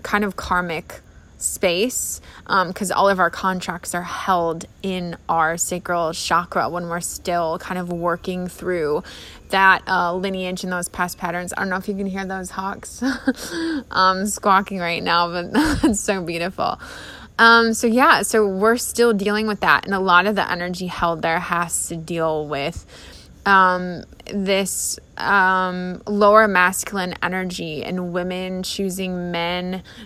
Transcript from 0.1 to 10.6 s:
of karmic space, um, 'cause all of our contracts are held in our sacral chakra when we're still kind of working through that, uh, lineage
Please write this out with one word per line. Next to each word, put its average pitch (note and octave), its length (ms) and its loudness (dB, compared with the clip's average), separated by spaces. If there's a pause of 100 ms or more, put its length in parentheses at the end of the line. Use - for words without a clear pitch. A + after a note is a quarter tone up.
of G3 120 -4
karmic F3 640 -4 (340)
space, - 840 -2 (260)
um, F#3 260 0
'cause F#3 180 -4
all G3 180 4
of F#3+ 120 2
our E3+ 100 4
contracts F#3 640 -4
are F3 80 -4
held E3+ 640 -2 (180)
in F3+ 340 -6 (120)
our E3 280 2
sacral F3 560 -2
chakra E3+ 560 0
when E3+ 200 -6
we're E3+ 120 -6
still E3+ 580 -4
kind F#3 200 -8
of F3 140 -6
working F3 560 -4
through E3+ 540 -2 (480)
that, F#3+ 360 6
uh, F3+ 280 0
lineage F#3 500 -4